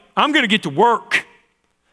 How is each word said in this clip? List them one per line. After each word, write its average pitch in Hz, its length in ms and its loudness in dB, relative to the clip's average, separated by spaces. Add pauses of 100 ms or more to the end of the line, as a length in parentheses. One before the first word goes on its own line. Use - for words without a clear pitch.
(160)
"I'm 269 160 0
gonna 285 160 2
get 202 160 -2
to 160 60 -6
work. 208 580 -2 (640)